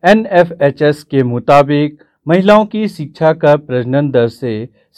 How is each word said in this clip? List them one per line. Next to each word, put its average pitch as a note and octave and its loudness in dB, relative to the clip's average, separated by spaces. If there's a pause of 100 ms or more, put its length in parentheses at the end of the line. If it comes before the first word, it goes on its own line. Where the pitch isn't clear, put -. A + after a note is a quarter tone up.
एनएफ़एचएस E3+ 0
के C3+ -2
मुताबिक C#3+ 0 (240)
महिलाओं G3+ 2
की G#3+ -6
शिक्षा D#3+ -4
का D3+ 2
प्रजनन C3 -4
दर A#2+ 2
से A#2 -8 (300)